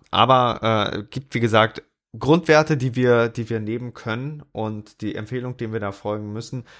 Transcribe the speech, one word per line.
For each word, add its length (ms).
aber, 840
äh, 160
gibt, 240
wie 60
gesagt, 420
Grundwerte, 580
die 180
wir, 340
die 200
wir 100
nehmen 360
können 480
und 480
die 140
Empfehlung, 420
denen 160
wir 80
da 120
folgen 400
müssen. 320